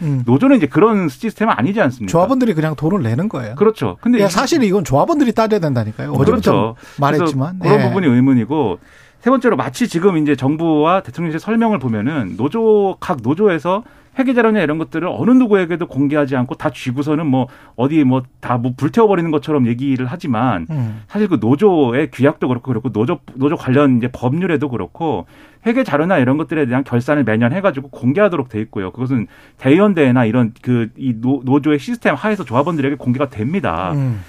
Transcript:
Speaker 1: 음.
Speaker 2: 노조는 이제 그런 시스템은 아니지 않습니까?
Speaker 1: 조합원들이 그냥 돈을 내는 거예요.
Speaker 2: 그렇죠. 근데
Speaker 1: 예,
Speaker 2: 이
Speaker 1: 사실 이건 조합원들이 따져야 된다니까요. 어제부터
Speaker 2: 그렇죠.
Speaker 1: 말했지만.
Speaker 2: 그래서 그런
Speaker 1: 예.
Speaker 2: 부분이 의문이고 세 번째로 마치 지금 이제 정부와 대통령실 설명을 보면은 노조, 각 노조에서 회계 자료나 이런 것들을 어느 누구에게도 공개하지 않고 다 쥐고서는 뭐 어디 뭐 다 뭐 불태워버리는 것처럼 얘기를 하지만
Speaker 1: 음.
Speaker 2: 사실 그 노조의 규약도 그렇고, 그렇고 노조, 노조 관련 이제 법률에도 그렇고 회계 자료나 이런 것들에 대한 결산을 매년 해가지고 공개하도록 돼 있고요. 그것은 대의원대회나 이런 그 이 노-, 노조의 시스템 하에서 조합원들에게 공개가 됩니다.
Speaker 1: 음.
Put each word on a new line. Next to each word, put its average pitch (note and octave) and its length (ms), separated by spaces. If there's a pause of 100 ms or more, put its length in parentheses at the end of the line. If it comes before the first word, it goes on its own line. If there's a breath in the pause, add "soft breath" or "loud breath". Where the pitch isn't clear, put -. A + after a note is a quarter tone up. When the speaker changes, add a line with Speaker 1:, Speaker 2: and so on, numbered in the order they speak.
Speaker 1:
음. C#3 240
Speaker 2:
노조는 B3 300
이제 D#3+ 100
그런 F#3+ 420
시스템은 G#3+ 480
아니지 G3 240
않습니까? A#2+ 300
Speaker 1:
조합원들이 A3+ 440
그냥 D#3 200
돈을 E3 280
내는 A#2+ 260
거예요. A#2+ 280
Speaker 2:
그렇죠. D3+ 440
근데 A#3 200
Speaker 1:
예, G3+ 40
Speaker 2:
이 G3 40
Speaker 1:
사실 C4 340
이건 G3 220
조합원들이 A3+ 480
따져야 A3 280
된다니까요. C3 520
어제부터 G2+ 120
Speaker 2:
그렇죠. A2+ 520 (220 loud breath)
Speaker 1:
말했지만. D3+ 600
Speaker 2:
그래서 D3 180
그런 C#3 80
Speaker 1:
예. B2 40
Speaker 2:
부분이 F3+ 180
의문이고 B2 720 (420 soft breath)
세 A#3+ 100
번째로 B3 260
마치 B2+ 320
지금 E3+ 280
이제 D3 200
정부와 D#3 680
대통령실 D#3+ 380
설명을 A3+ 380
보면은 A#2 580
노조, G3+ 640
각 E3 220
노조에서 F3 600 (360 soft breath)
회계 C4 160
자료나 A3 260
이런 D#3 180
것들을 D#3+ 300
어느 D#3 220
누구에게도 F#3+ 560
공개하지 C#3 500
않고 B2 200
다 - 140
쥐고서는 D3 560
뭐 B2+ 200 (300 loud breath)
어디 C#3+ 280
뭐 B2+ 180 (180)
다 A#2+ 160
뭐 B2 200
불태워버리는 F3 540
것처럼 D3 360
얘기를 B2+ 420
하지만 A#2+ 600
Speaker 1:
음. A2+ 360
Speaker 2:
사실 G#3 220
그 D#3 120
노조의 C#3+ 720
규약도 C#3+ 360
그렇고, B2 200
그렇고 A#2 220
노조, B2 280 (160)
노조 D3 220
관련 C3 420
이제 B2 100
법률에도 C#3+ 600
그렇고 A2+ 580 (400 loud breath)
회계 B3 180
자료나 E3 340
이런 C3 200
것들에 D#3 280
대한 B2 180
결산을 C3 400
매년 A2+ 280
해가지고 C#3+ 360
공개하도록 D3 600
돼 G#2+ 120
있고요. G2 320
그것은 B2 340 (320 soft breath)
대의원대회나 C#3+ 640
이런 A2+ 280 (100)
그 A#2+ 340
이 C3+ 240
노-, B2+ 240
노조의 D3 340
시스템 G#3+ 360
하에서 G3+ 300
조합원들에게 C#3 520
공개가 C3+ 320
됩니다. A#2 680
Speaker 1:
음. B2+ 340